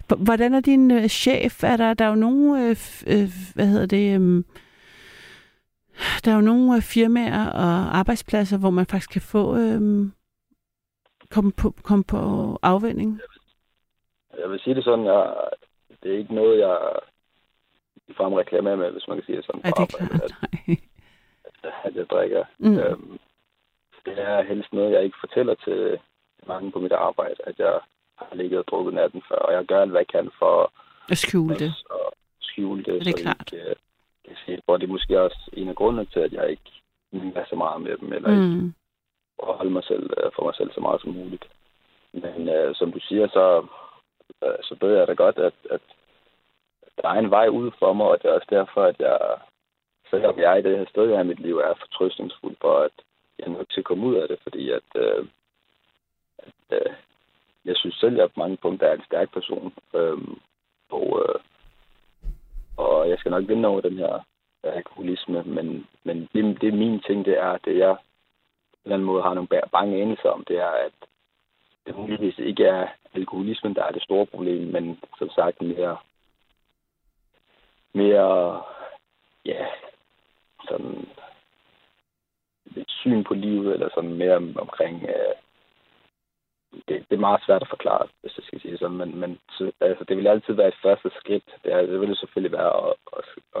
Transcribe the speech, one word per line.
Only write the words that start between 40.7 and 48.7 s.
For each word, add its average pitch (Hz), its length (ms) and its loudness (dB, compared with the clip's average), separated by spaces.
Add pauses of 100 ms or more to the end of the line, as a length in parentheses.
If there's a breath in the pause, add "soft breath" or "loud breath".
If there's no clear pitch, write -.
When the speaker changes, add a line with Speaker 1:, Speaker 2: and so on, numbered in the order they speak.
Speaker 2:
så - 60 -6
meget 73 200 0
som - 140 -10
muligt. 90 300 -12 (680)
Men, 87 360 -8
øh, 78 260 2
som 87 180 -2
du - 80 -10
siger, 101 280 0
så, 90 380 4 (800 loud breath)
øh, 67 180 -2
så - 180 -12
ved 101 160 4
jeg 90 100 6
da 87 60 0
godt, 87 260 2
at, 87 140 2 (180)
at - 100 -4 (1200)
der - 60 -2
er 92 100 0
en 110 120 0
vej 107 180 6
ud 117 300 0
for 95 140 4
mig, 104 140 2
og 90 160 6
det 87 80 0
er 80 40 6
også 87 160 0
derfor, 101 340 2